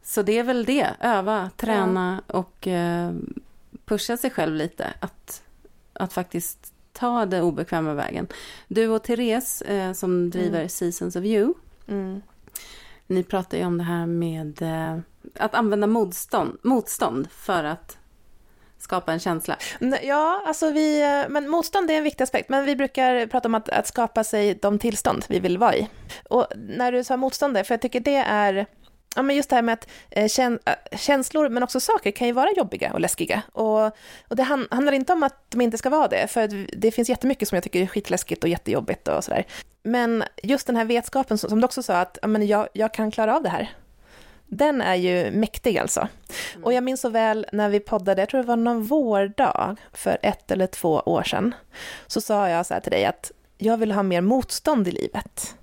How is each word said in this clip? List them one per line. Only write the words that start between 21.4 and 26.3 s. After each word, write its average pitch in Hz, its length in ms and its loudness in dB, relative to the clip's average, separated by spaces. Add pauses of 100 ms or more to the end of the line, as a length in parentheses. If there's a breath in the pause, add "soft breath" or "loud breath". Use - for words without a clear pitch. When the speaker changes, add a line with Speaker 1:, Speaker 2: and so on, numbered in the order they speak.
Speaker 2:
motstånd 330 420 0
är 311 40 4
en 311 100 0
viktig 285 200 0
aspekt, - 240 -2
men 277 160 2
vi 277 120 0
brukar 254 500 2
prata 240 220 0
om 226 60 2
att, 220 140 -2
att - 180 0
skapa 226 380 0
sig 208 380 2
de 202 160 2
tillstånd - 500 0
vi 180 120 0
vill 180 180 0
vara 226 180 4
i. 214 120 0 (420 loud breath)